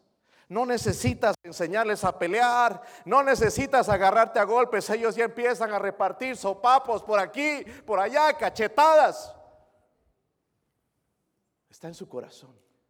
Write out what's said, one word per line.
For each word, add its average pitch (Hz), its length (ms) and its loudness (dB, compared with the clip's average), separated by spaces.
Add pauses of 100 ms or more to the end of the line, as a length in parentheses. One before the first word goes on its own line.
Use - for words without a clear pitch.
(480)
No 233 200 -4
necesitas 233 720 -2
enseñarles 190 640 -4
a 185 160 -2
pelear, 233 640 0 (200)
no 262 200 4
necesitas 247 680 0
agarrarte 202 480 2
a 208 60 4
golpes. 226 480 0
Ellos 226 240 -2
ya 226 80 0
empiezan 226 500 -4
a 202 60 -2
repartir 202 580 -4
sopapos 240 640 0
por 214 160 0
aquí, 277 460 -4 (200)
por 202 160 -2
allá, 285 380 2
cachetadas. 226 1000 2 (2250)
Está - 200 -20
en 165 80 -16
su 185 120 -18
corazón. 123 480 -18 (340)